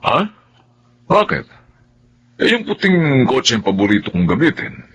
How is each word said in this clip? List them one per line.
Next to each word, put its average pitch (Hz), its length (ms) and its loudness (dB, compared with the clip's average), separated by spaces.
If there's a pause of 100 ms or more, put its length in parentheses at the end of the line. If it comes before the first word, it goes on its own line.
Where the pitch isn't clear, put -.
Ha? 113 160 0 (880)
Bakit? 180 400 0 (960)
Eh, - 80 2
yung 226 160 0
puting 170 580 2
kotse 123 300 0
ang 107 80 -2
paborito 101 480 0
kong 90 160 0
gamitin. - 680 -2